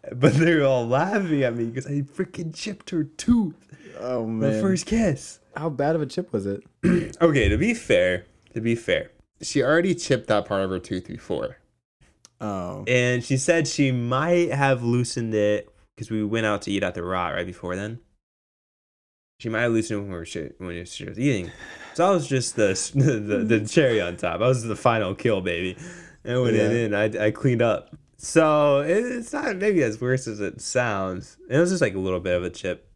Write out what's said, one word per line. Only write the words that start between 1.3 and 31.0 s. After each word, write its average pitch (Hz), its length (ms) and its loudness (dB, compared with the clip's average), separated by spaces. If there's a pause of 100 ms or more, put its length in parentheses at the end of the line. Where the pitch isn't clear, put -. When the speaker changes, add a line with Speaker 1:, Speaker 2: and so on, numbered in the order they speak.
Speaker 1:
at 120 140 0
me 117 140 -2
'cause 131 160 -6
I 143 160 -2
freaking 165 520 -8
chipped - 360 -12
her 160 140 -2
tooth. 214 520 0 (420)
Speaker 2:
Oh, 123 280 -4
Speaker 1:
My 110 240 0
Speaker 2:
man. 220 120 0
Speaker 1:
first 190 240 0
kiss. 208 540 0 (160)
Speaker 2:
How 156 140 -4
bad 143 260 0
of 156 60 0
a 143 40 -2
chip - 260 -8
was 98 140 -2
it? 98 160 -4 (200)
Speaker 1:
<clears throat> 180 380 0
Okay, 139 280 6
to 104 80 4
be 208 180 2
fair, 90 520 2 (280)
to 113 60 -4
be 117 160 0
fair, - 340 -2 (300)
she - 220 -2
already 165 320 4
chipped - 340 0
that 104 180 2
part 98 160 0
of 95 80 -2
her 92 80 -2
tooth 92 300 -6
before. - 480 -6 (840)
Speaker 2:
Oh. 98 460 -6
Speaker 1:
And 123 380 2
she 135 140 0
said 165 280 2
she 139 240 0
might 135 600 2
have 135 320 2
loosened 120 500 0
it 104 340 2 (280)
'cause 110 140 -12
we 110 120 -2
went 110 240 0
out 104 160 0
to - 80 -8
eat 98 140 0
at 90 100 -2
the - 80 -8
Rot 90 320 -2
right 90 120 -4
before 90 280 -8
then. 107 240 -8 (1400)
She 117 80 -6
might 110 140 -2
have 120 100 2
loosened 110 260 0
it 101 40 -6
when 98 100 -10
we 87 60 -8
were 82 60 -8
shi-, 80 340 -10
when 87 260 -10
she - 200 -14
was - 140 -12
eating. 113 320 0 (440)
So 170 120 2
I 196 40 4
was 170 180 2
just 131 260 -2
the, 107 140 4
<laughs> - 260 -2
the, 139 240 4 (200)
the, 110 200 2
the 107 80 -2
cherry 123 340 0
on 87 160 -4
top. 87 240 -4
I 113 60 2
was 127 160 2
the 110 140 -6
final 107 400 0
kill, 107 240 0
baby. 90 360 -4 (480)
And 123 180 -2
when 117 120 2
Speaker 2:
Yeah. 113 60 4 (100)
Speaker 1:
it - 20 2
in, 117 220 0
I, 107 320 0
I 110 60 4
cleaned 123 280 2
up. - 360 0 (220)
So 151 640 2
it, 170 220 0
it's 247 280 -8
not 285 240 -4
maybe 190 260 2
as 107 180 -2
worse 127 280 -2
as 104 100 -8
it 101 220 -6
sounds. 98 760 -4 (120)